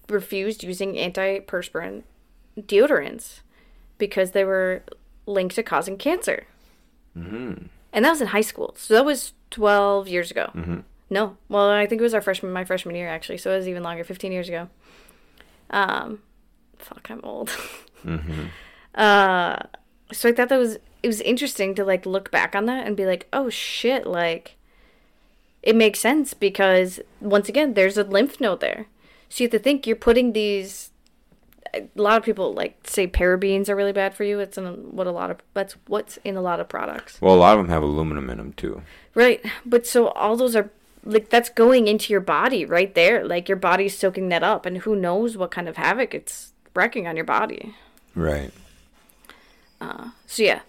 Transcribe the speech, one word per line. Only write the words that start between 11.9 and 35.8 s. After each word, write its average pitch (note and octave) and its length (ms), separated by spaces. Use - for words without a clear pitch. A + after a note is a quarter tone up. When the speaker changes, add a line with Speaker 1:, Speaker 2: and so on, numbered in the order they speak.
Speaker 1:
it A#3 40
was A3+ 100
our G#3+ 60
freshman, F#3+ 320
my F#3 120
freshman F3+ 300
year, F3 140
actually. E3 300
So F#3+ 140
it F#3+ 40
was F#3 120
even F3 140
longer, E3+ 220
fifteen F#3 280
years F3+ 160
ago. F3 200
Um, G3+ 500
fuck, - 320
I'm A#3 140
old. A2 260
<laughs> - 100
Speaker 2:
Mm-hmm. D#2+ 400
Speaker 1:
Uh, F#3+ 640
so A#3 200
I - 20
thought B3 160
that C4+ 100
was, A3+ 180
it - 40
was A3 140
interesting G#3 540
to, G3 100
like, F#3 220
look F#3+ 240
back - 260
on G3+ 80
that B3 220
and G#3 100
be G3 80
like, F#3 280
"Oh, C4 180
shit," - 560
like, E3+ 500
it A3 140
makes G#3+ 240
sense C#4 320
because, F#3+ 640
once G#3 300
again, C4 240
there's G3 240
a G#3 60
lymph G3+ 360
node G3+ 200
there. - 260
So - 160
you A#3 40
have - 40
to A3+ 60
think C#4 280
you're A3+ 100
putting A#3+ 360
these, G3+ 580
a - 100
lot G#3 220
of A3+ 80
people, G3 300
like, - 300
say F#3+ 220
parabens F#3+ 640
are G3+ 80
really G3+ 160
bad G3 220
for G#3 100
you. G3+ 160
It's G3 160
in F#3+ 80
what F#3 100
a F3+ 60
lot F3 180
of, F3 80
that's G3 220